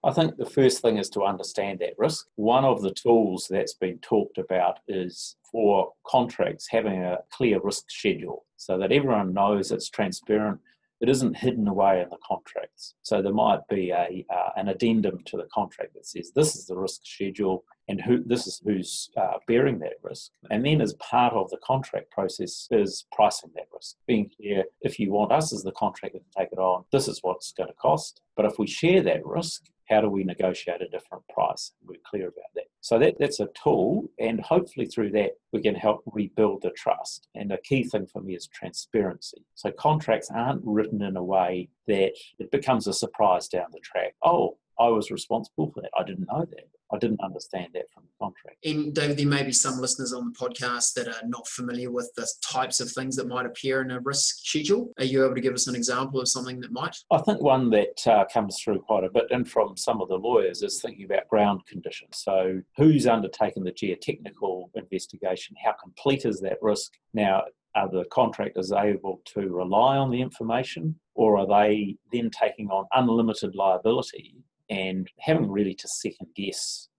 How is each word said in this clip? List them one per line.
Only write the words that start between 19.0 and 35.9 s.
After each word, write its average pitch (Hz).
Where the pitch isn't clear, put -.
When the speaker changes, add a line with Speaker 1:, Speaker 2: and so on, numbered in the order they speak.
Speaker 1:
uh, 98
bearing 120
that -
risk." -
And 113
then 151
as 113
part 120
of 95
the 92
contract 131
process -
is 101
pricing 98
that -
risk, -
being 104
clear, 101
"If -
you 98
want 104
us 156
as -
the 95
contractor -
to -
take 90
it 92
on, 92
this 135
is -
what 92
it's -
gonna -
cost. -
But 107
if 107
we 104
share 180
that -
risk, -
how 107
do 107
we 98
negotiate 90
a 87
different -
price?" -
We're 90
clear 95
about -
that. 90
So -
that, 175
that's 143
a 104
tool, 139
and 113
hopefully 160
through 104
that 101
we 107
can 101
help -